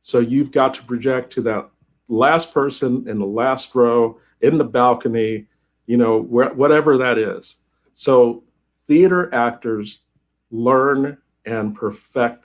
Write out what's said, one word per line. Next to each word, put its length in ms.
So 180
you've 320
got 220
to 80
project 520
to 80
that 260
last 460
person 540
in 100
the 80
last 480
row, 440
in 180
the 60
balcony, 840
you 100
know, 240
where, 340
whatever 440
that 200
is. 380
So 500
theater 480
actors 680
learn 680
and 300
perfect 720